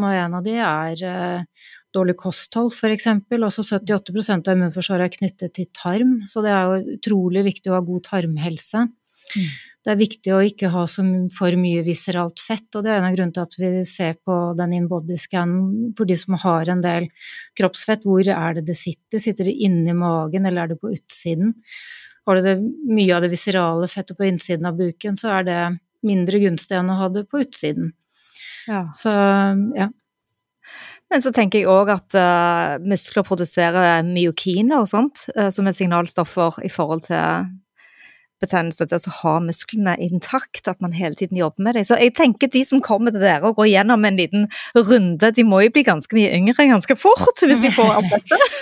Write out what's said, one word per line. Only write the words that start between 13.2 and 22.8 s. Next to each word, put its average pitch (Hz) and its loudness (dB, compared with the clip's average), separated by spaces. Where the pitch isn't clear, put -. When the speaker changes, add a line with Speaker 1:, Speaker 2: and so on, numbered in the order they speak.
Speaker 1:
til 180 -6
at - -12
vi 185 -2
ser 170 -4
på 175 -2
den 175 -2
in-body-scan 175 -2
for 220 -2
de 180 0
som 190 -4
har 165 0
en 180 0
del 170 -2
kroppsfett. 214 -2
Hvor 190 2
er 170 -2
det 160 -6
det 165 -4
sitter? - -8
Sitter 208 -4
det 190 -2
inni 175 2
magen, 170 -2
eller 180 -2
er 165 -6
det 165 -8
på 214 -8
utsiden? 170 -4
Har 196 2
du 185 2
det, 190 2